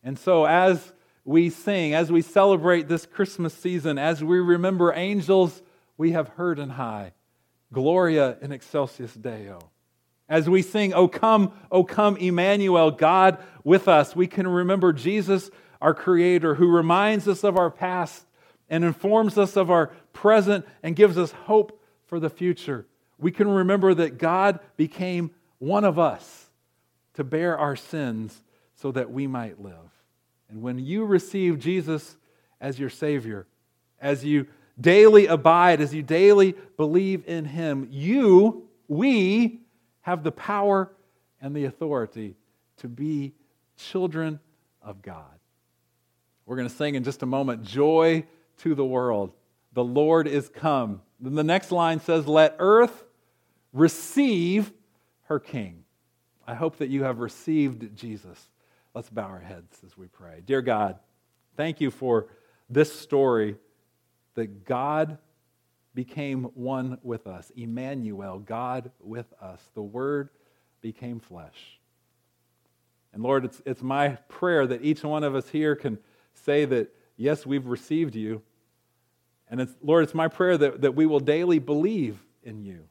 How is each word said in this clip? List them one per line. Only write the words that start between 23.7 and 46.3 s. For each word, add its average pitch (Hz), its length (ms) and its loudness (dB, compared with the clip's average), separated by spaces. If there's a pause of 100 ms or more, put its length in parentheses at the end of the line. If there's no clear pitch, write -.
that 156 220 0
God 180 440 0 (160)
became 180 540 -4 (280)
one 196 260 -2
of 175 140 2
us - 520 -4 (640)
to - 80 -8
bear 156 360 -2
our 143 180 -2
sins 113 680 -8 (320)
so 135 180 -8
that 123 200 -6
we 139 140 -6
might 117 340 -10
live. 87 300 -20 (580)
And 107 140 -18
when 123 160 -8
you 165 260 -6
receive 185 540 0
Jesus 160 580 -4 (440)
as 131 180 -10
your 135 120 -6
Savior, 113 560 -6 (540)
as 143 240 -4
you 147 220 0 (340)
daily 208 460 8
abide, 165 560 4
as 139 100 -2
you 156 100 -6
daily 190 520 6 (240)
believe 175 480 -2
in 165 180 -8
Him, 143 460 -6
you, 196 800 4 (200)
we, 220 720 0 (420)
have 175 200 -6
the 156 100 -4
power 202 600 -2 (480)
and 139 160 -10
the 147 80 -4
authority 123 720 -8 (400)
to - 100 -18
be 139 460 -10 (460)
children 160 600 -8 (440)
of 101 180 -20
God. 80 320 -20 (1120)